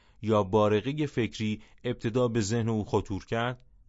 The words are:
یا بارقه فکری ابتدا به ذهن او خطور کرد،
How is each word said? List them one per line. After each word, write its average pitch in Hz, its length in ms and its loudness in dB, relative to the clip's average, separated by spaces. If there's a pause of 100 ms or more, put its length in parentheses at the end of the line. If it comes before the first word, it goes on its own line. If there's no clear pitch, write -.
(220)
یا 104 200 4
بارقه 107 640 2
فکری 110 560 -4 (220)
ابتدا 123 440 0
به 117 120 0
ذهن 110 280 -2
او 110 160 -2
خطور 95 400 -4
کرد، 120 420 -6 (220)